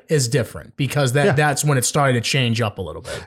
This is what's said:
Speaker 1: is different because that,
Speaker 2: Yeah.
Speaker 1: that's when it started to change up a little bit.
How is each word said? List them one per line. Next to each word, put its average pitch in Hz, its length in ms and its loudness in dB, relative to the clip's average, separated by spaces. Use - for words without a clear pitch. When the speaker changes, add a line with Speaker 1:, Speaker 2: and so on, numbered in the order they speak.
Speaker 1:
is 139 180 2
different 113 480 -4
because 139 380 0
that, 143 140 2
Speaker 2:
Yeah. - 40 4
Speaker 1:
that's 143 320 2
when 147 140 2
it 120 80 0
started 135 300 2
to 117 40 0
change 120 300 0
up 110 180 -2
a 98 40 -6
little 80 200 -10
bit. - 260 -10